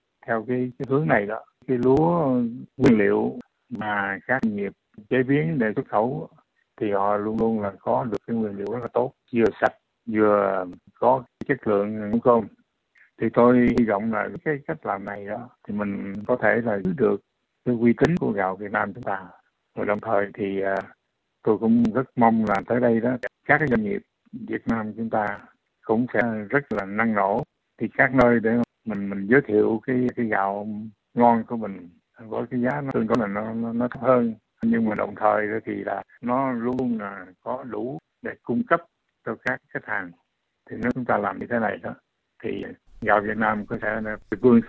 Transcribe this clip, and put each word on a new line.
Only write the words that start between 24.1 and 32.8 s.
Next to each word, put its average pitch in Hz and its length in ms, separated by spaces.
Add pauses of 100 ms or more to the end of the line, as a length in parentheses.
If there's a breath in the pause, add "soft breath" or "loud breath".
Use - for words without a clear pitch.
Việt 110 360
Nam 110 280
chúng 113 140
ta 104 280 (460)
cũng 113 300
sẽ 110 60 (280)
rất 143 240
là 90 120
năng 107 300
nổ. 101 300 (360)
Thì 117 60 (100)
các 135 180
nơi 120 260
để 110 100 (340)
mình, 101 260
mình 98 200
giới 131 160
thiệu 107 400
cái, 127 200 (100)
cái 120 100
gạo 101 420 (460)
ngon 117 340
của 123 80
mình 95 320 (300)
với 113 320
cái 127 100
giá 135 200